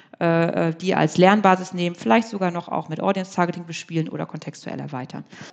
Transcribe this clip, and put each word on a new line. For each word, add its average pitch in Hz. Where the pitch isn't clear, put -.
äh, 165
äh, 160
die 185
als 156
Lernbasis 185
nehmen, 175
vielleicht 226
sogar 190
noch 170
auch -
mit 160
Audience 190
Targeting 175
bespielen 160
oder 156
kontextuell -
erweitern. 139